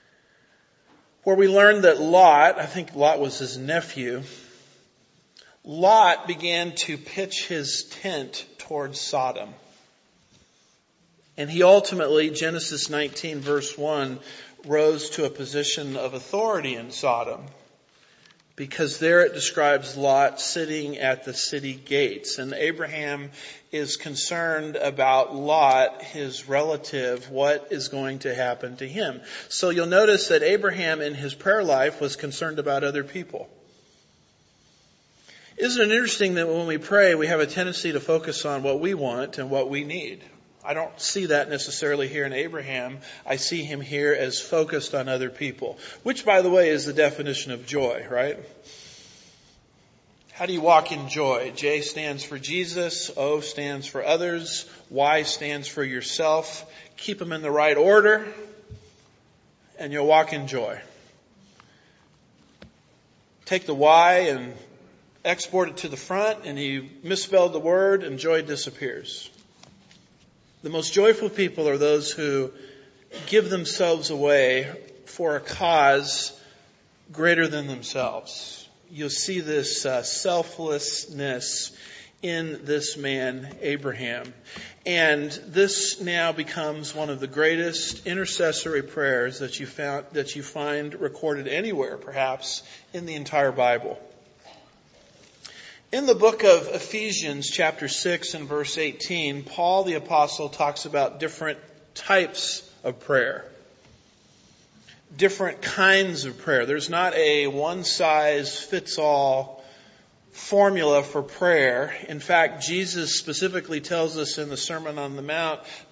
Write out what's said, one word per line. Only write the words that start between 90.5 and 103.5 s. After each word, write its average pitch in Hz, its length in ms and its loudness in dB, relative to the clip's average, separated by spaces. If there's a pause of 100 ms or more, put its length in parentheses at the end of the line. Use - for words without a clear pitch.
recorded 143 540 -4
anywhere, 160 480 -4
perhaps, 135 640 -6 (300)
in 175 140 -10
the 160 80 -8
entire 143 380 0
Bible. 123 480 0 (1900)
In 269 140 -2
the 240 100 6
book 214 260 4
of 180 260 8
Ephesians, 175 800 -6
chapter 156 400 -2
six 175 460 -4
and 151 140 -12
verse 147 280 -4
eighteen, 151 680 -6
Paul 180 400 0
the 175 100 -2
apostle 151 540 0
talks 151 360 -4
about 143 360 -2
different 156 400 -6 (340)
types - 760 0 (140)
of 123 180 -6
prayer, 131 440 0 (1700)